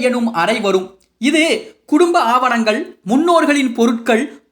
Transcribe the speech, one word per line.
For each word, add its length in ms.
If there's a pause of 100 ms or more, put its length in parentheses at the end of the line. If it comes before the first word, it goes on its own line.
எனும் 320
அறை 260
வரும். 260 (360)
இது 220 (420)
குடும்ப 380
ஆவணங்கள், 560 (240)
முன்னோர்களின் 720
பொருட்கள், 500 (280)